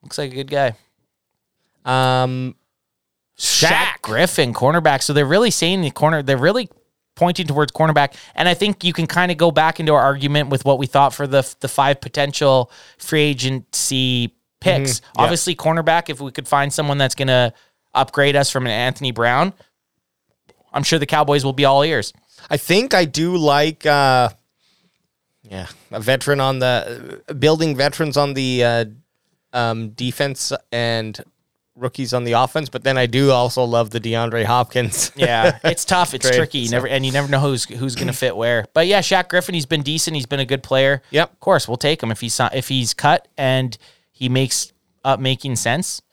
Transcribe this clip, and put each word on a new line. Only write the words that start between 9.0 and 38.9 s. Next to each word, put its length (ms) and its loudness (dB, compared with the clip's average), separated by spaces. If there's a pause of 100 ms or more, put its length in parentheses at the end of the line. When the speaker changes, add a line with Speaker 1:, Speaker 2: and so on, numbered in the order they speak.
Speaker 1:
kinda 280 0
go 160 4
back 300 2
into 140 2
our 60 6
argument 500 2
with 140 -2
what 140 4
we 80 -2
thought 280 4
for 120 -6
the, 220 0 (120)
the 80 -6
five 320 0
potential 680 0 (280)
free 240 0
agency 1120 -2 (260)
picks. 400 0
Speaker 2:
Mm-hmm. 180 -12
Yeah. 60 4
Speaker 1:
Obviously, 320 0
cornerback, 540 0
if 100 -8
we 100 -10
could 180 -12
find 240 2
someone 260 -2
that's 160 0
gonna 380 2 (420)
upgrade 420 2
us 140 2
from 160 -4
an 60 -2
Anthony 400 -4
Brown, 400 0 (1200)
I'm 100 -4
sure 160 0
the 80 -2
Cowboys 380 0
will 80 -2
be 120 0
all 180 6
ears. 300 -2 (380)
Speaker 2:
I 60 -2
think 380 0
I 100 4
do 320 -2
like, 500 2
uh, 420 4 (1120)
yeah, 240 -12 (240)
a 100 -10
veteran 400 0
on 180 0
the, 720 -4
uh, 60 -10
building 420 2
veterans 400 -2
on 180 0
the, 300 0
uh, 200 2 (680)
um, 380 -4
defense 640 -4 (180)
and 480 -4 (560)
rookies 380 -6
on 120 -2
the 80 -2
offense, 360 0
but 160 -10
then 140 2
I 80 2
do 240 2
also 340 2
love 260 0
the 100 -6
DeAndre 440 -2
Hopkins. 680 -2
<laughs> 40 -20
Speaker 1:
Yeah, 480 2
it's 220 0
tough. 260 0
It's 140 -4
Speaker 2:
Trade, 100 4
Speaker 1:
tricky. 220 0
You 80 -4
Speaker 2:
so. 100 -2
Speaker 1:
never, 120 -2
and 180 -2
you 60 -2
never 160 0
know 120 2
who's, 240 0
who's 300 -8
gonna 180 -4
fit 240 -2
where. 380 0
But 140 4
yeah, 120 4